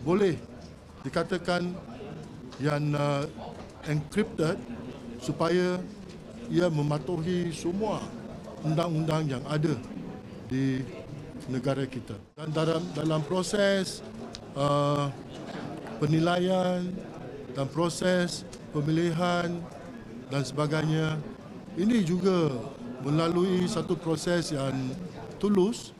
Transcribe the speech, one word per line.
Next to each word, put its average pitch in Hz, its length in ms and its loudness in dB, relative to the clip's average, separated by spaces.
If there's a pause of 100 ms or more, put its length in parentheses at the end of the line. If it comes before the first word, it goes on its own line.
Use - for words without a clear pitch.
boleh 180 320 4 (640)
dikatakan 175 720 0 (880)
yang, 147 320 2
uh, 143 320 2 (600)
encrypted 160 720 0 (640)
supaya 180 560 2 (720)
ia 170 200 4
mematuhi 160 840 0
semua 180 480 -2 (600)
undang-undang 156 640 2
yang 135 240 0
ada 151 240 2 (760)
di 131 320 2 (680)
negara 131 360 0
kita. 117 320 -8 (160)
Dan 156 160 -6
dalam, 160 320 4 (160)
dalam 156 280 2
proses, 196 760 2 (560)
uh, 143 520 4 (920)
penilaian 180 880 4 (640)
dan 135 160 0
proses 175 760 2 (280)
pemilihan 170 800 2 (760)
dan 139 120 0
sebagainya, 156 760 2 (600)
ini 220 240 4
juga 175 480 4 (560)
melalui 175 640 4
satu 165 280 0
proses 160 560 0
yang 135 200 0 (640)
tulus 202 640 4